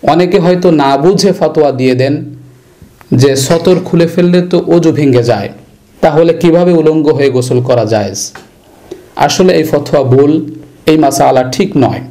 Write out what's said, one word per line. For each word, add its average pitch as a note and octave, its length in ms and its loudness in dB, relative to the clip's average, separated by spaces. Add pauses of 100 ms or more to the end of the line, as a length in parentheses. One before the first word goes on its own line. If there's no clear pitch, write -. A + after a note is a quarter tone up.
(140)
অনেকে F3 320 0
হয়তো F3+ 220 0 (140)
না C#3 100 0 (120)
বুঝে F#3+ 360 2
ফতোয়া D#3 400 0
দিয়ে B2+ 220 0
দেন C#3 120 0 (1080)
যে C#3 100 2 (140)
সতর E3+ 320 0 (100)
খুলে E3+ 260 0
ফেললে F3 260 2 (120)
তো F3+ 60 0 (180)
অজু E3 220 2
ভেঙে B2+ 320 2
যায়, G2+ 200 -2 (480)
তাহলে E3 340 2 (100)
কিভাবে F3 300 2 (100)
উলঙ্গ D#3 240 2 (120)
হয়ে C#3 180 0
গোসল B2 240 -2 (100)
করা A#2 240 2
জায়েজ? G2 260 -4 (1040)
আসলে F3+ 340 2
এই D#3 120 0
ফতোয়া C#3+ 300 -2 (100)
ভুল, C#3 200 4 (600)
এই D#3 120 2
মাসালা C3 400 2 (120)
ঠিক G3 140 -2 (140)
নয়। - 280 -2